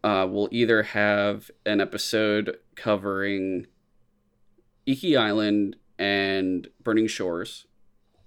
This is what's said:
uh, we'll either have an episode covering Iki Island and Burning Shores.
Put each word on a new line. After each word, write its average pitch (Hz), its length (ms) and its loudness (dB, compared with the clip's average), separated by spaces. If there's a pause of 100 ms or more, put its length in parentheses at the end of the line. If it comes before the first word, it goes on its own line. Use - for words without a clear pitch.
uh, 98 260 2
we'll 101 220 0
either 113 320 4
have 104 680 0 (160)
an 104 140 2
episode 104 760 -2 (180)
covering 98 920 -2 (1160)
Iki 135 300 2
Island 104 600 2 (200)
and 98 680 0 (160)
Burning 110 240 2
Shores. 90 600 -8 (600)